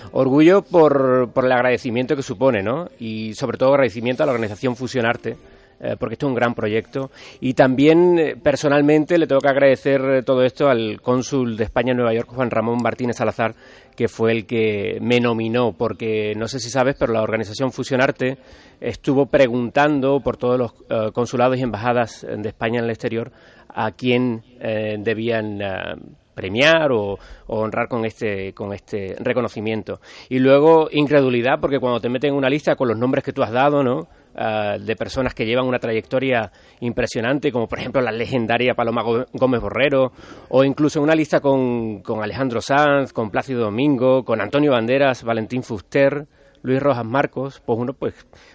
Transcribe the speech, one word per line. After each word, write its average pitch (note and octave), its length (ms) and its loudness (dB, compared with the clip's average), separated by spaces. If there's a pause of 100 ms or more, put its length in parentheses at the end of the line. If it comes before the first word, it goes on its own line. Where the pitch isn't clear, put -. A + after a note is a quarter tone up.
(120)
Orgullo D3+ 500 4
por, C3+ 680 4
por B2+ 140 2
el B2+ 60 2
agradecimiento B2 640 0
que C#3 60 -6
supone, A2+ 400 0
¿no? C3+ 260 -4 (100)
Y A2 360 -8
sobre B2 240 -8
todo C3 120 4
agradecimiento B2+ 520 0
a D#3 40 2
la C#3 60 0
organización A2+ 420 -4
Fusión B2 300 -4
Arte, A#2 320 -4 (420)
eh, A#2 200 -6
porque A2+ 160 -6
esto D3+ 120 -6
es C3+ 40 0
un B2+ 40 -2
gran A#2 200 0
proyecto. A2+ 560 -4 (280)
Y B2+ 140 -2
también, D#3 680 6
eh, C3 240 0
personalmente, D3 760 2
le D#3+ 80 2
tengo C3+ 160 2
que C#3+ 80 2
agradecer, C#3 500 4
eh, C3+ 220 0
todo B2+ 200 2
esto C3+ 280 2
al A2 320 -2
cónsul B2 560 -2
de A2 60 -2
España B2 260 -2
en B2 80 0
Nueva A#2 160 0
York, A#2 160 -4
Juan A#2+ 200 -4
Ramón A#2 320 0
Martínez A#2+ 360 -4
Salazar, A2+ 360 -2 (400)
que A#2 140 -2
fue A2+ 240 -2
el A2+ 140 -4
que G#2 560 -2
me A#2+ 180 2
nominó, A2+ 520 0
porque G#2+ 640 -4
no G#2+ 140 -6
sé C3 120 -8
si A#2 100 -10
sabes, C3+ 280 0
pero B2 160 0
la A2 80 0
organización A2 500 -4
Fusión B2+ 300 -4
Arte C3+ 340 -2 (440)
estuvo C3+ 460 0
preguntando C3+ 960 2
por A#2 180 -4
todos B2 200 0
los, A#2+ 140 -2 (180)
eh, A2 220 -2
consulados B2 460 0
y C3 40 -4
embajadas A#2+ 640 -2
de G#2+ 220 -8
España A#2 300 -4
en A#2 80 -2
el A2+ 40 -4
exterior A2+ 400 -6 (380)
a A2 240 -6
quién, B2 500 -2 (180)
eh, G#2+ 380 -4
debían, G#2+ 640 -4
eh, F#2 320 -8 (400)
premiar C3+ 580 2
o, G2+ 260 -2 (280)
o A2 140 -4
honrar A2 280 -4
con A#2 160 -4
este, G2 480 -6
con G2+ 220 -10
este G2 440 -10
reconocimiento. A2 840 -4 (280)
Y C3 100 -2
luego D3 540 6
incredulidad, C#3 680 2
porque C#3 200 -2
cuando B2 200 0
te A#2+ 100 -4
meten C3 220 -2
en C#3 40 -2
una C3+ 140 0
lista D3+ 260 0
con B2+ 120 -2
los G#2+ 100 0
nombres C3 260 0
que C3 80 -6
tú C3+ 100 -4
has G#2+ 100 0
dado, C#3+ 300 2
¿no? C3+ 260 -2 (300)
Ah, G#2+ 400 -2
de G#2 180 -6
personas - 360 -4
que A#2 140 -6
llevan B2 200 0
una B2 120 -2
trayectoria A#2+ 720 -2 (280)
impresionante, A#2+ 720 -2
como A2+ 160 -2
por - 120 -8
ejemplo C3 240 -4
la A2+ 100 -2
legendaria A#2 600 0
Paloma A#2 280 -2
Gó-, A#2+ 300 -2
Gómez B2+ 300 0
Borrero, C3 500 0 (380)
o C3 120 4
incluso C#3 360 0
en C#3+ 60 2
una D#3+ 100 4
lista D#3 260 2
con, A#2+ 600 0
con G#2+ 200 -6
Alejandro A2+ 380 -2
Sanz, C#3 540 2
con A2 160 -4
Plácido B2 320 -4
Domingo, B2+ 640 2
con A2 160 -2
Antonio C#3+ 300 0
Banderas, B2+ 520 2
Valentín A2+ 380 -4
Fuster, C#3 640 -2 (340)
Luis C3 220 -2
Rojas A#2+ 240 0
Marcos, C3+ 580 -4
pues A#2 140 -2
uno, B2 160 -6
pues, - 200 -8 (400)